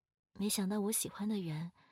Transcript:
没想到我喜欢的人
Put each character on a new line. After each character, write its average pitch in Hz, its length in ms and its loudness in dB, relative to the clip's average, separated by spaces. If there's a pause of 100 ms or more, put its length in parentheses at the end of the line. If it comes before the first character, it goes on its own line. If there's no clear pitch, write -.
(320)
没 196 160 0
想 202 200 2
到 208 120 2
我 202 120 2
喜 - 160 0
欢 202 200 -4
的 214 100 2
人 165 320 -2 (220)